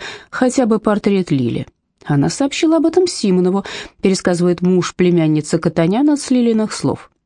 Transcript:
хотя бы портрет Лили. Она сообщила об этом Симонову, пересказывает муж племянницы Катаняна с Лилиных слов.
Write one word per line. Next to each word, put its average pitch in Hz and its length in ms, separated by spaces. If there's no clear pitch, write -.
хотя 254 340
бы 214 140
портрет 202 500
Лили. 127 380
Она 143 240
сообщила 311 480
об 302 80
этом 359 200
Симонову, 185 600
пересказывает 180 600
муж 180 340
племянницы 160 640
Катаняна 185 560
с - 160
Лилиных 226 400
слов. - 400